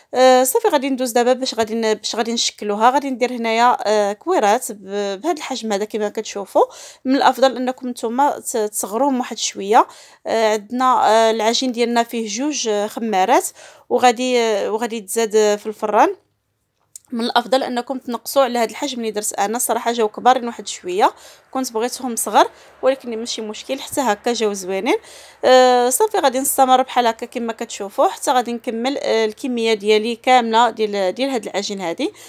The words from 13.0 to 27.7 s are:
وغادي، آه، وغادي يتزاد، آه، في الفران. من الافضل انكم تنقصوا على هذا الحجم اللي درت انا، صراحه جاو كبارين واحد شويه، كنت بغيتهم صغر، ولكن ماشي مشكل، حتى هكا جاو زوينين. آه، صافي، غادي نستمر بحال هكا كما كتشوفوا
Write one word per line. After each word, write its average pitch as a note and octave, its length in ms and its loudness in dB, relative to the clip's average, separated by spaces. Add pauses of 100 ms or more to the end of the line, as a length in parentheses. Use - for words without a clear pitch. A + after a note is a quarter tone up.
وغادي، B3 500 2
آه، G#3 320 0
وغادي A3+ 260 -4
يتزاد، G#3+ 380 -4
آه، G#3 200 4
في G#3 100 -14
الفران. A3 500 2 (960)
من A#3 140 -4
الافضل A#3+ 380 0
انكم A#3+ 340 -6
تنقصوا B3 460 -2
على A#3+ 160 0
هذا A3+ 120 -2
الحجم B3+ 280 -8
اللي A3 120 -4
درت G#3 220 -6
انا، G#3+ 260 -4
صراحه A#3 320 -2
جاو A#3 160 0
كبارين A#3+ 400 0
واحد G#3+ 200 -10
شويه، F#3+ 460 -2 (380)
كنت B3+ 200 -6
بغيتهم A#3+ 440 -4
صغر، B3 320 2 (340)
ولكن A#3+ 380 -2
ماشي A#3 220 -8
مشكل، A3 380 -8
حتى - 220 -6
هكا B3+ 320 0
جاو G#3+ 200 -2
زوينين. F#3+ 420 -2 (500)
آه، B3+ 440 6
صافي، G#4+ 280 0
غادي C4+ 220 2
نستمر C4 420 2
بحال B3 260 0
هكا A#3 180 -4
كما A#3 280 -8
كتشوفوا A#3 540 -2